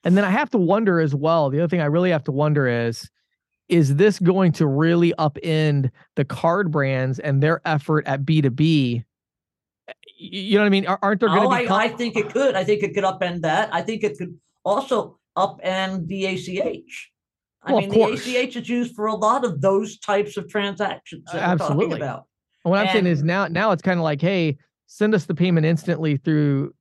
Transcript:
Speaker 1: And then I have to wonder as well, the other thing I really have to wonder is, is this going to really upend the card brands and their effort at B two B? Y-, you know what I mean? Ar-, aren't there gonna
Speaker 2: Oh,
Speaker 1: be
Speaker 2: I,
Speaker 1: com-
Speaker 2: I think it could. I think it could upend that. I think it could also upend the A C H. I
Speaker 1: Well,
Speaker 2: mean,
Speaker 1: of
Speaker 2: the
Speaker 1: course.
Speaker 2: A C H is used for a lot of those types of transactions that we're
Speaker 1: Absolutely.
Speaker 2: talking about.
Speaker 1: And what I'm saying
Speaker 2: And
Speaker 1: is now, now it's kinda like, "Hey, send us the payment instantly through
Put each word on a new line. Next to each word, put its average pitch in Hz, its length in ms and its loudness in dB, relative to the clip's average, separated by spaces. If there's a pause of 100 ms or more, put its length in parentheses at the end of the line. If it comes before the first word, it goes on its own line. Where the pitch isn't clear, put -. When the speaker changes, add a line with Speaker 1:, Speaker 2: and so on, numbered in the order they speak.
Speaker 1:
And 175 140 4
then 202 80 4
I 185 40 0
have 262 220 0
to 254 60 0
wonder 190 420 2
as 147 160 0
well, 151 340 2
the 143 100 -2
other 170 80 0
thing 170 140 0
I 151 40 0
really 175 260 2
have 156 140 0
to 151 60 -4
wonder 147 360 2
is, 117 420 -2 (600)
is 147 260 4
this 196 240 2
going 180 340 4
to 156 140 0
really 165 520 2
upend 151 720 0 (260)
the 143 100 0
card 170 460 0
brands 135 480 -2
and 139 220 0
their 156 240 0
effort 156 400 0
at 139 200 -4
B 156 160 2
two 135 80 2
B? 131 540 2 (840)
Y-, - 60 -16 (240)
you 196 380 -4
know 208 80 6
what 208 40 4
I - 20 4
mean? 196 180 2
Ar-, 190 140 -2
aren't 202 180 0
there 226 100 2
gonna 208 160 4
Speaker 2:
Oh, 254 40 2
Speaker 1:
be 247 60 2
Speaker 2:
I, 240 100 -2
Speaker 1:
com- 202 140 2
Speaker 2:
I 233 100 0
think 233 260 -6
it 208 140 -2
could. 262 260 0
I 190 80 0
think 208 200 0
it 190 100 -4
could 196 100 -2
upend 180 380 -2
that. 165 320 0
I 175 80 -2
think 214 220 -6
it - 140 -4
could 175 200 -12 (280)
also 214 520 -2 (200)
upend 190 720 -4
the 190 180 -6
A 185 120 -4
C 180 240 -6
H. - 500 -8 (520)
I - 100 -4
Speaker 1:
Well, 202 80 4
Speaker 2:
mean, 196 80 -4
Speaker 1:
of 202 60 -4
Speaker 2:
the 226 40 6
Speaker 1:
course. 220 200 2
Speaker 2:
A - 40 -12
C 247 140 -4
H 262 180 -2
is - 140 -10
used 240 260 -4
for 214 120 -4
a 214 80 -2
lot 226 300 0
of 147 160 -4
those 190 380 0
types 202 380 -2
of 180 120 -10
transactions 202 840 -6
that 170 40 -10
we're - 60 -4
Speaker 1:
Absolutely. 165 460 0
Speaker 2:
talking 160 160 -6
about. 120 220 -10 (380)
Speaker 1:
And 170 80 0
what 196 80 4
I'm 208 80 0
saying 190 120 2
Speaker 2:
And 180 80 2
Speaker 1:
is 151 160 0
now, 175 240 0
now 185 240 0
it's 165 100 0
kinda 180 220 0
like, 151 180 -2
"Hey, 170 360 0 (280)
send 214 280 0
us 196 120 0
the 175 100 -4
payment 170 300 2
instantly 160 520 0
through 147 640 0